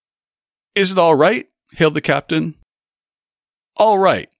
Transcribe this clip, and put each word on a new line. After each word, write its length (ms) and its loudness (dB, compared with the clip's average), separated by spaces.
"Is 160 0
it 80 -4
all 160 4
right?" 320 0
hailed 220 0
the 60 -6
captain. 540 -4
"All 220 2
right," 320 0